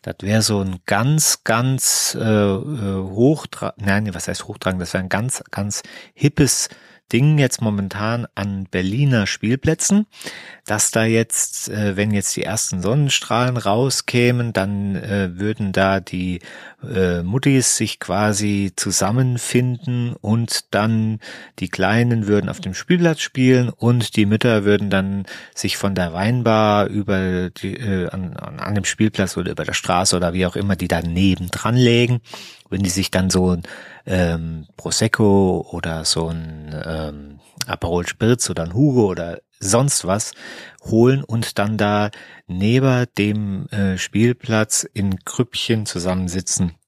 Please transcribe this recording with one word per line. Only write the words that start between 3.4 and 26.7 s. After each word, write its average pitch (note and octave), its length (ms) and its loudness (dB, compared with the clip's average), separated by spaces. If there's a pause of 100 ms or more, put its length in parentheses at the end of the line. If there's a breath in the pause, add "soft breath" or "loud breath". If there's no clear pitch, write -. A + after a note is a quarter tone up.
nein, G2+ 360 0
was E2+ 140 -8
heißt - 200 -8
hochtragen? F#2 320 -4
Das E2+ 140 -6
wär G2 80 0
ein F#2 80 -8
ganz, A2 420 -4
ganz G2+ 320 -6 (300 loud breath)
hippes - 560 2 (440 loud breath)
Ding D3 240 4
jetzt C3+ 240 2
momentan G#2 720 -2
an G2 340 -4
Berliner G#2+ 580 2
Spielplätzen, D#3+ 800 0 (580 loud breath)
dass G#2+ 260 0
da A2 140 2
jetzt, - 640 0
äh, G2+ 260 -2
wenn G#2 160 0
jetzt G2+ 240 -2
die - 80 -4
ersten F#2+ 380 -4
Sonnenstrahlen B2 760 0
rauskämen, A#2+ 960 2
dann, G2 460 -2
äh, F#2+ 420 -2
würden G#2 320 -2
da F#2+ 300 2
die, F2+ 400 -6 (420 loud breath)
äh, F2+ 400 0
Muttis B2+ 540 2
sich - 240 -4
quasi G2+ 720 0
zusammenfinden B2 1400 0
und - 580 -2
dann A2 440 2 (400 loud breath)
die F#2+ 100 -6
Kleinen A2 580 2
würden G#2 220 2
auf - 100 -8
dem F#2+ 140 -8
Spielplatz E3+ 480 0
spielen B2+ 480 4
und A#2 480 0
die G#2+ 80 6
Mütter G#2+ 400 2
würden G#2 240 2
dann G2 360 0 (300 loud breath)
sich - 220 -4
von G2 180 -2
der F2+ 160 -2
Weinbar G#2+ 760 2